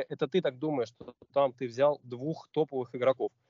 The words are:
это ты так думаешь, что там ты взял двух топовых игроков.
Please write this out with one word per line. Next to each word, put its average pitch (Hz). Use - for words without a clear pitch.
это 151
ты 185
так 127
думаешь, 135
что -
там 139
ты 131
взял 135
двух 123
топовых 139
игроков. 123